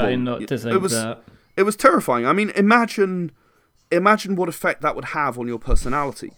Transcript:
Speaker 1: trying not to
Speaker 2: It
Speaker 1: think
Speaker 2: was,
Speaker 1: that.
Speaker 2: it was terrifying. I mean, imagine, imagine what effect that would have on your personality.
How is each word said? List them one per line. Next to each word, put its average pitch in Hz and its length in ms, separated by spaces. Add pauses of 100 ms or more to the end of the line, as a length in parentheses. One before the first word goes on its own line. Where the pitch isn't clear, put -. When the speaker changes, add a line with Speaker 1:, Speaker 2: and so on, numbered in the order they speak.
Speaker 1:
trying 123 200
not 117 240
to 139 80
Speaker 2:
It 113 60
Speaker 1:
think 117 200
Speaker 2:
was, 185 120
Speaker 1:
that. 113 300 (340)
Speaker 2:
it 190 60
was 208 120
terrifying. 151 500
I 135 80
mean, 202 180
imagine, 196 800 (600)
imagine 196 460
what 180 120
effect - 320
that 147 140
would 135 100
have 139 320
on 120 100
your 117 120
personality. 143 800